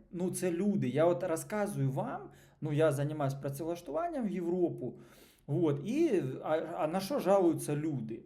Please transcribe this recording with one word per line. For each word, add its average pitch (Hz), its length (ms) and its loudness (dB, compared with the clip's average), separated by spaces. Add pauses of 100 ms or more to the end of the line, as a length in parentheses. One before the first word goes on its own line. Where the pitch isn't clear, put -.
(120)
Ну, 175 200 -2
це 175 200 -2
люди. 170 380 0
Я 147 160 4
от 175 180 2
розказую 160 680 -2
вам: 226 300 -4 (400)
Ну, 151 120 -4
я 156 180 4
займаюсь 143 420 -2
працевлаштуванням 170 920 -4
в 180 40 -4
Європу. 170 600 0 (540)
Вот. 147 400 2
І, 254 360 2 (200)
а, 156 140 2
а 165 300 -2
на 175 120 -2
що 240 200 -2
жалуються 170 560 4
люди? 131 500 -4